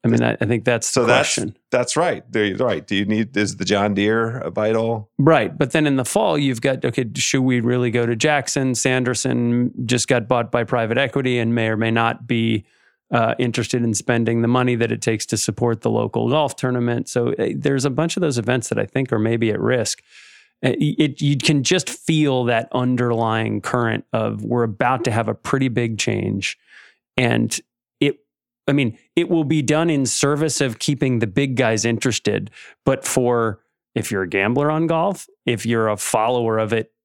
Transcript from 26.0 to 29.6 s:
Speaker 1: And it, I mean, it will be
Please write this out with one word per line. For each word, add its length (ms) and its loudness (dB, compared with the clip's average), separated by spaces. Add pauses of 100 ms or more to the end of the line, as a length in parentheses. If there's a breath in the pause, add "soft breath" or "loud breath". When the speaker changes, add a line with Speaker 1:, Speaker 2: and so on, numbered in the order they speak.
Speaker 1:
And 420 0 (420)
it, 180 0 (500)
I 40 2
mean, 240 0 (200)
it 120 0
will 160 2
be 180 2